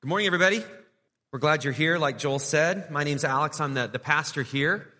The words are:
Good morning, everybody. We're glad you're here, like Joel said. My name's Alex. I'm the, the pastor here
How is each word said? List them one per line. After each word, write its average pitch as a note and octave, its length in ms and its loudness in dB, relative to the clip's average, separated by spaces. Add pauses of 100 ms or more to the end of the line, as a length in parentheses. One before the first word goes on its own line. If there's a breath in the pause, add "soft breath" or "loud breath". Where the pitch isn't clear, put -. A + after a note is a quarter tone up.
Good B2+ 60 -10
morning, G3+ 200 2
everybody. F#3+ 360 4 (680)
We're C3+ 60 -6
glad D3 260 2
you're C#3 80 -2
here, D#3+ 240 2
like C#3+ 200 0
Joel C#3 220 -2
said. E3 500 0
My D3 140 -2
name's D3 220 -2
Alex. C#3+ 340 0
I'm C#3+ 140 -2
the, B2 140 0
the A2+ 120 -6
pastor D3 440 0
here D3+ 440 -2 (120)